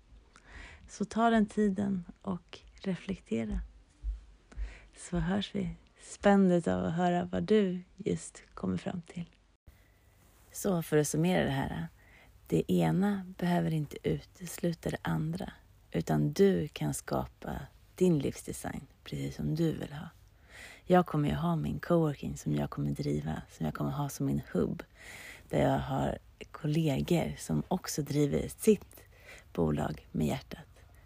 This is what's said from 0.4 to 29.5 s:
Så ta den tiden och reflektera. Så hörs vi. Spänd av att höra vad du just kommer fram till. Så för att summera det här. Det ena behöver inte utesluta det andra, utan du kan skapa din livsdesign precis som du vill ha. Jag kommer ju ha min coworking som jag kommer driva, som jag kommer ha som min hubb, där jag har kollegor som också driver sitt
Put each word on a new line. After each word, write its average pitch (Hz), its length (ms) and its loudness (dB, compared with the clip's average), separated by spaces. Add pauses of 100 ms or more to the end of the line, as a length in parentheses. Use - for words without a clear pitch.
Så - 180 -6
ta 226 240 2
den 220 160 6
tiden 202 600 0 (160)
och - 380 -8 (140)
reflektera. 202 840 -4 (1400)
Så - 200 -6
hörs 190 380 -2
vi. 175 200 -4 (260)
Spänd 190 640 4
av 180 180 2
att 175 80 0
höra 175 320 2
vad 180 180 -2
du 185 380 2 (160)
just - 460 -4 (100)
kommer 185 240 -4
fram 175 240 -6
till. - 280 -12 (1200)
Så 180 300 0
för 156 160 2
att 151 100 4
summera 165 360 4
det 139 80 2
här. 139 360 -2 (600)
Det - 240 0
ena 180 640 2
behöver 175 360 2
inte 151 300 -4
utesluta 165 840 -4
det 160 120 -4
andra, 165 520 -4 (380)
utan 151 420 0
du 180 340 4
kan 151 260 -4
skapa - 640 -6 (360)
din 180 240 4
livsdesign - 680 -6 (160)
precis 139 320 -6
som 147 200 -2
du 160 160 2
vill - 220 -8
ha. 165 160 -12 (760)
Jag 180 200 8
kommer 147 240 2
ju 147 60 2
ha 165 200 0
min 147 240 -2
coworking 147 580 2
som 151 180 -2
jag 147 140 -2
kommer - 220 -4
driva, 147 500 -4 (100)
som - 140 -6
jag 156 100 -4
kommer 147 160 -4
ha 143 180 -4
som - 160 -4
min 139 160 0 (120)
hubb, 170 300 0 (680)
där 147 120 2
jag 135 180 2
har 135 380 -2 (340)
kollegor 151 840 0
som 151 300 -2
också - 340 -4
driver 143 460 0
sitt - 560 2 (500)